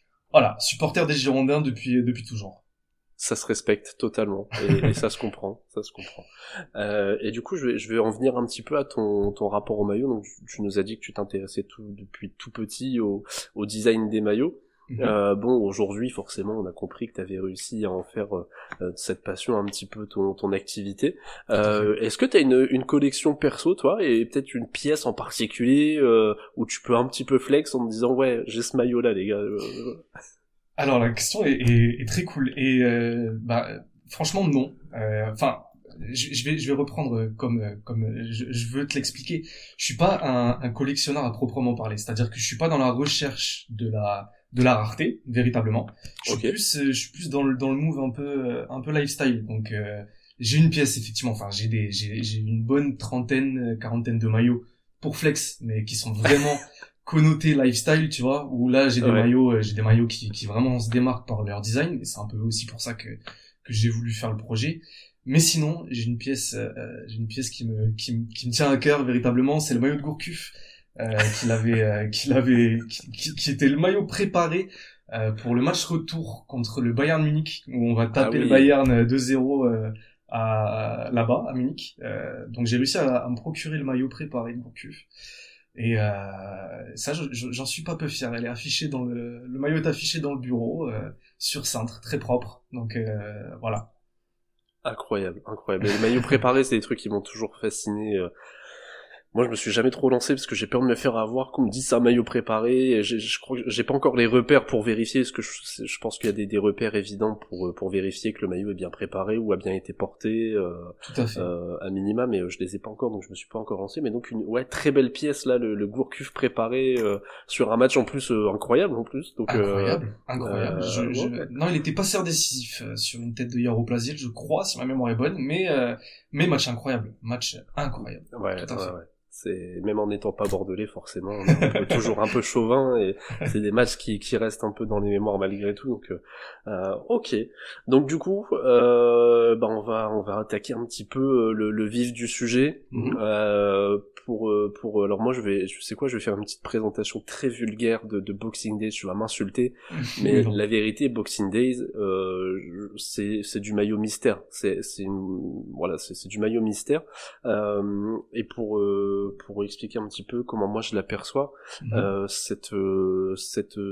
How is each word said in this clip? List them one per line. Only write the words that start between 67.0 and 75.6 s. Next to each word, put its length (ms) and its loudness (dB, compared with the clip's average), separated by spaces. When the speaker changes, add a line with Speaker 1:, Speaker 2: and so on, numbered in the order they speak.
Speaker 1:
j'ai 100 -10
une 100 -4
pièce 220 -6
qui 180 -10
me, 240 0
qui 260 -4
me, 160 -2
qui 140 -8
me 60 -2
tient 180 2
à 60 4
cœur 280 2
véritablement, 540 2
c'est 140 -2
le 80 2
maillot 140 4
de 60 -4
Gourcuff, 500 -8
euh, 160 -2
qu'il 120 0
avait, 300 4
euh, 260 2
<laughs> 40 -4
qu'il 220 0
avait, 460 6
qui, 220 -12
qui, 240 -8
qui 160 -2
était 180 4
le 80 4
maillot 280 4
préparé, 640 0
euh, 180 0
pour 240 0
le 60 4